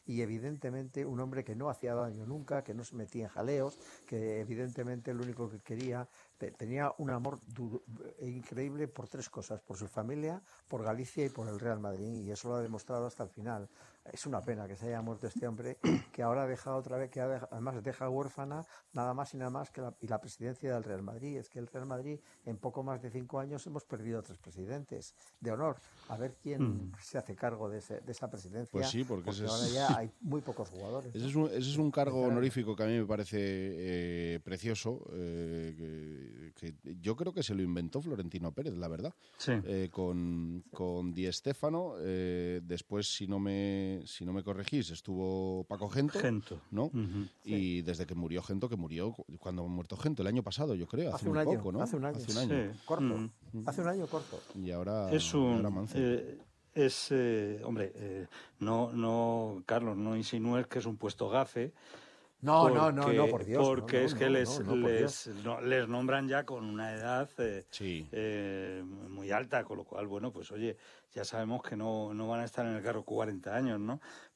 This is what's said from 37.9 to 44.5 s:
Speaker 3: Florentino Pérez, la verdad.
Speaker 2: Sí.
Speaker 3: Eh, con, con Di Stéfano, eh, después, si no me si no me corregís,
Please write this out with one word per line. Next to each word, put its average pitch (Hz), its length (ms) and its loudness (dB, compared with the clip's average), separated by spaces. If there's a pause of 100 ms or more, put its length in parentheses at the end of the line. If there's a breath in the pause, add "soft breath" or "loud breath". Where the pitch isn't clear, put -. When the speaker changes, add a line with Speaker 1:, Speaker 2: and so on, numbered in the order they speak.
Speaker 3:
Florentino 92 520 -2
Pérez, 135 240 -4
la 87 100 -2
verdad. 90 260 -4 (240 loud breath)
Speaker 2:
Sí. 127 160 2 (120)
Speaker 3:
Eh, 95 260 0
con, 87 720 0 (100)
con 90 400 -2
Di 90 180 0
Stéfano, 151 680 -2
eh, 90 640 0
después, 87 500 -2
si 98 140 -4
no 98 120 0
me 98 680 2
si - 200 -8
no 90 80 0
me 95 100 0
corregís, 98 480 0